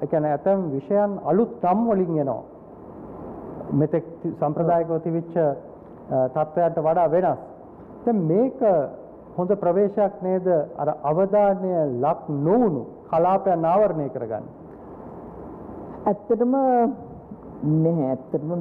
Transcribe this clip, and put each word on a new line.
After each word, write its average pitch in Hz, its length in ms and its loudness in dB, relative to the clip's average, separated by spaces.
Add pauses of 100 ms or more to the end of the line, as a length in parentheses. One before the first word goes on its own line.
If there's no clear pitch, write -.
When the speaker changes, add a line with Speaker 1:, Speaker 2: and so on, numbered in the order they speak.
Speaker 1:
ඒ - 40 -4
කියන්නේ 151 260 2
ඇතැම් 185 400 0
විෂයන් 202 540 0
අලුත් 202 380 2
නම් 202 260 4
වලින් 185 280 2
එනවා. 135 240 -2 (1300)
මෙතෙක් 151 480 0
ති-, 170 180 -4
සම්ප්‍රදායිකව 165 580 0
තිබිච්ච, 165 400 -4
අ, - 920 -2
තත්ත්වයන්ට 165 500 0
වඩා 165 340 2
වෙනස්. 170 280 2 (680)
දැන් 240 100 2
මේක 190 440 2 (760)
හොඳ 180 140 0
ප්‍රවේශයක් 196 680 2
නේද? 185 260 0 (300)
අර 151 260 -2
අවධානය 185 1000 2
ලක් 151 280 0
නොවුණු 156 560 2 (240)
කලාපයන් 180 560 2
ආවරණය 170 440 2
කරගන්න. 113 340 -6 (1600)
Speaker 2:
ඇත්තටම 233 500 0 (1080)
නැහැ. 156 460 2
ඇත්තටම 135 520 -4